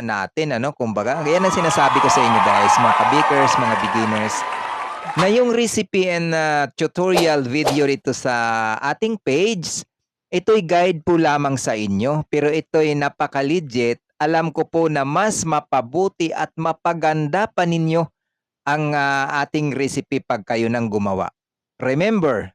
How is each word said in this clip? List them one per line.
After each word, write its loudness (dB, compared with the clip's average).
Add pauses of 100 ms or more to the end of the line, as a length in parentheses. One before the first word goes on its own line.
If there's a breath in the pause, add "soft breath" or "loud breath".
natin, -2
ano? -4
Kumbaga, -2
yan 2
ang 2
sinasabi 2
ko 4
sa 4
inyo, 2
guys, 4
mga 2
kabakers, 2
mga 0
beginners, -2 (840)
na 2
yung 4
recipe 0
and, -2
ah, 0
tutorial 2
video 0
rito -2
sa -2
ating -2
page, -2 (400)
ito'y 2
guide 2
po 4
lamang 2
sa -2
inyo, -2
pero 0
ito'y 0
napaka-legit. -2 (160)
Alam 0
ko -2
po 0
na -2
mas -2
mapabuti -2
at -4
mapaganda 0
pa -2
ninyo 2 (640)
ang, 0
ah, 0
ating -2
recipe -2
pag -4
kayo 0
nang -2
gumawa. -2 (480)
Remember, 0